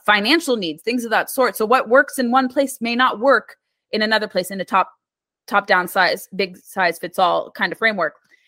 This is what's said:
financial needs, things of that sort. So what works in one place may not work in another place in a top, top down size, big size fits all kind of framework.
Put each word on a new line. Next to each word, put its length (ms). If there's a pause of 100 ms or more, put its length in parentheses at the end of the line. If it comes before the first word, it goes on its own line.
financial 500
needs, 260
things 220
of 60
that 180
sort. 280
So 100
what 220
works 300
in 120
one 180
place 320
may 140
not 240
work 380 (340)
in 120
another 260
place 220
in 100
a 40
top, 280 (540)
top 200
down 220
size, 480
big 200
size 420
fits 200
all 320
kind 220
of 60
framework. 360 (340)